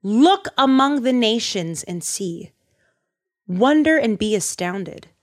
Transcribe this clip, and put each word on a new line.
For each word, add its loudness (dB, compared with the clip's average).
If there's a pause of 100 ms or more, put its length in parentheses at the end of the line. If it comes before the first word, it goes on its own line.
Look 4 (100)
among 2
the 0
nations -2
and -10
see. -8 (960)
Wonder 2
and 0
be -2
astounded. -8 (160)